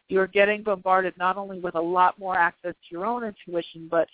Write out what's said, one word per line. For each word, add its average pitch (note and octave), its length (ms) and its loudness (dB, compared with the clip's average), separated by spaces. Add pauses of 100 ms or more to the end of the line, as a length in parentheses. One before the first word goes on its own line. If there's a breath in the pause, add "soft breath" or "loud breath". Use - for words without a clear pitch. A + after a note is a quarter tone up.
You're F#3+ 200 0
getting G3+ 360 2
bombarded F#3 540 0
not F#3 200 0
only G3 220 -10
with F3 160 -6
a E3 60 0
lot F3+ 380 2
more F#3 160 -4
access F3 380 0
to - 160 -20
your E3+ 160 -8
own A#3+ 180 -4
intuition, E3+ 680 -8
but E3 240 2